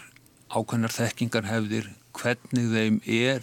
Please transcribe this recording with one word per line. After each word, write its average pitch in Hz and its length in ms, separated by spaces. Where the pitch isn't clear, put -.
ákveðnar 113 420
þekkingarhefðir, 110 960
hvernig 120 580
þeim 110 380
er 120 380